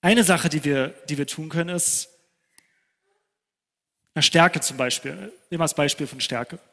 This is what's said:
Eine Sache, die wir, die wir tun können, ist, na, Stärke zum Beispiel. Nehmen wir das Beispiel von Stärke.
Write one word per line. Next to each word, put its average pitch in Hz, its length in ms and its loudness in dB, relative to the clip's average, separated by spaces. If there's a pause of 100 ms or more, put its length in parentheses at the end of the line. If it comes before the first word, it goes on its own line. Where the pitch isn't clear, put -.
Eine 214 220 6
Sache, 175 240 4
die 147 160 -2
wir, 139 260 0 (180)
die 143 100 -4
wir 143 80 -2
tun 156 220 -10
können, 170 220 -4
ist, - 380 -2 (2000)
na, 151 80 -2
Stärke 165 380 4
zum - 160 -6
Beispiel. 131 380 -4
Nehmen 196 180 -16 (180)
wir 170 80 -6
das 160 160 0
Beispiel 143 320 0
von 135 140 -12
Stärke. 123 380 -6 (140)